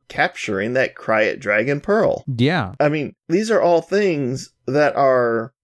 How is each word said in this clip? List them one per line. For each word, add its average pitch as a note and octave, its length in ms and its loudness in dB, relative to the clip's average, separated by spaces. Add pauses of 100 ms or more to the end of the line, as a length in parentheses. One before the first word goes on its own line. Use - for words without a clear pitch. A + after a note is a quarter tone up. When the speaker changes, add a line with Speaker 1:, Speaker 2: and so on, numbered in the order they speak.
Speaker 1:
capturing A2 640 -4
that B2+ 240 -2
Krayt A2 420 0
Dragon A#2+ 420 -2
Pearl. G#3 460 0
Speaker 2:
Yeah. B2+ 540 -2
Speaker 1:
I D3+ 80 2
mean, D3 260 -4 (140)
these G#3 200 0
are G#3+ 140 2
all E3+ 180 4
things D#3+ 680 -2 (160)
that C#3+ 300 2
are B2 560 2 (120)